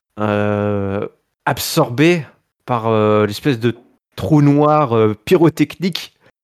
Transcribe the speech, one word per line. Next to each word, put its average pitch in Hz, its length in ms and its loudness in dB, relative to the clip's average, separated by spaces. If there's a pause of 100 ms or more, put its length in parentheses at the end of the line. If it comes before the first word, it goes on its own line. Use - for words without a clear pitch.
(200)
euh, 104 840 -2 (380)
absorbés 147 800 0 (400)
par, 113 240 -4
euh, 107 380 2
l'espèce 113 340 -4
de 113 160 -2 (400)
trou 151 260 2
noir, 147 500 2
euh, 110 220 2 (100)
pyrotechnique 160 920 -2 (240)